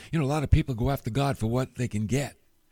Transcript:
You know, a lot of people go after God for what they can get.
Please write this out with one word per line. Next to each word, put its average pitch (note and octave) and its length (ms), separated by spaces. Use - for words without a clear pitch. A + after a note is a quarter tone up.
You D#3+ 80
know, C#3 60
a - 20
lot D3 160
of C3 60
people C#3+ 240
go A#2+ 160
after C3+ 200
God C#3 280
for A2 100
what B2 280
they B2 140
can G#2+ 180
get. - 320